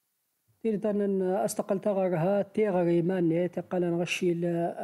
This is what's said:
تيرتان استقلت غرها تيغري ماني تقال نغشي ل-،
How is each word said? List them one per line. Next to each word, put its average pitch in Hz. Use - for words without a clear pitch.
تيرتان 202
استقلت 196
غرها 190
تيغري 180
ماني 175
تقال 180
نغشي 175
ل-، 170